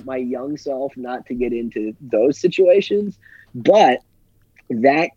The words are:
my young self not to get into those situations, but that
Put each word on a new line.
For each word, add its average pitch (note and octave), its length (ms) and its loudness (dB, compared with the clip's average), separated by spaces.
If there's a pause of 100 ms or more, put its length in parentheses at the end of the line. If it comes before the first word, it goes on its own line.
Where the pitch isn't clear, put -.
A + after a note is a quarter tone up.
my C3 120 -8
young B2+ 400 -8
self C3+ 380 -8
not B2 320 -10
to B2+ 60 -8
get A#2+ 200 -4
into A2+ 480 -8
those B2 380 0
situations, F#3+ 760 2 (380)
but D3 460 4 (680)
that C#3 480 0